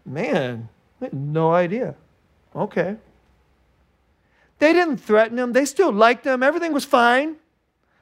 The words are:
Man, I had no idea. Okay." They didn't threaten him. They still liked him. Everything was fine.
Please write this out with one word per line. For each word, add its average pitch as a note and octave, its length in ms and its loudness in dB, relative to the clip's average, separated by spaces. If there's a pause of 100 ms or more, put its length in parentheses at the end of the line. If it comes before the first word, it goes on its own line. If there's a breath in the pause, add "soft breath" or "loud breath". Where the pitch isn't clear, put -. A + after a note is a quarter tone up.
Man, B2+ 680 -6 (300)
I B3+ 60 -8
had B3+ 80 -12
no D3+ 380 -2
idea. F3+ 420 -2 (600)
Okay." F#3 420 -6 (1600)
They D4+ 160 4
didn't E4 240 0
threaten A3 400 0
him. B3 160 -4
They B3 120 2
still E4+ 260 0
liked A3+ 340 2
him. C4 160 -2
Everything D#4+ 320 0
was C#4 120 -4
fine. C4 500 2 (680)